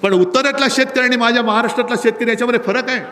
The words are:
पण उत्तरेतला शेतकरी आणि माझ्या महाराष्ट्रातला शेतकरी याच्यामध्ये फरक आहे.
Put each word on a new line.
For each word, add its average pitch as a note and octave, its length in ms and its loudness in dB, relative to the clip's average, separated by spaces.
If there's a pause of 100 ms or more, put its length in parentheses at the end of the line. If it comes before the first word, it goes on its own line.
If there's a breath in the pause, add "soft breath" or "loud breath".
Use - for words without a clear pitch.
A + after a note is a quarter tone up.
पण G3 120 2
उत्तरेतला C4+ 580 2
शेतकरी C4 320 0
आणि B3 120 2
माझ्या A#3+ 280 2
महाराष्ट्रातला A#3 520 0
शेतकरी A3+ 340 0
याच्यामध्ये A#3 360 0
फरक B3 240 -2
आहे. B3 120 -4 (100)